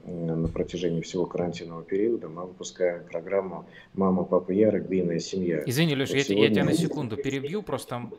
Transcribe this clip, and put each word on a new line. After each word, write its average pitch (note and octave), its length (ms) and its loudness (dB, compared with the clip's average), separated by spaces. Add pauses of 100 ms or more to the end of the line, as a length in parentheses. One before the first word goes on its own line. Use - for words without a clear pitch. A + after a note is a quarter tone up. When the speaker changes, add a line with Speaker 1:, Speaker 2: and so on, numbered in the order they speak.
Speaker 1:
м, E2+ 360 -2
на E2 80 2
протяжении E2 500 -2
всего F2 260 -2
карантинного E2 580 -4
периода G2+ 440 0
мы F2 200 -8
выпускаем F2+ 640 -4
программу F2 540 -2 (300)
«Мама, F#2 320 2
папа, F#2 260 2
я. G#2 200 6
Регбийная F2 480 0
семья». F2 460 -2
Speaker 2:
Извини, D3 300 2
Леш, C3 140 0
Speaker 1:
Вот C3+ 80 -2
Speaker 2:
я C#3 80 4
те-, - 80 0
я C3+ 160 6
тебя F#3 160 4
на - 80 4
Speaker 1:
сегодня E3+ 160 4
Speaker 2:
секунду A#2+ 260 -4
перебью, C#3 480 -4
просто, C3 320 -4
м, A#2 240 -8